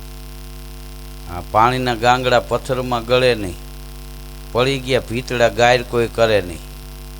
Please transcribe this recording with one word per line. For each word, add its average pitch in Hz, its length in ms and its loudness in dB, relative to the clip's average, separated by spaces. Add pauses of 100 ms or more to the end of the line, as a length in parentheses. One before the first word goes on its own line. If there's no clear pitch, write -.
(1300)
આ 90 60 -8 (100)
પાણીના 123 440 4
ગાંગડા 123 460 4
પથ્થરમાં 123 640 -2
ગળે 127 300 4
નહીં, 98 200 -4 (1000)
પડી 131 260 2
ગયા 127 220 0 (100)
ભીતડા 120 380 2
ગાયર 120 340 4
કોઈ 117 320 0
કરે 110 280 4
નહીં, 85 160 -8 (600)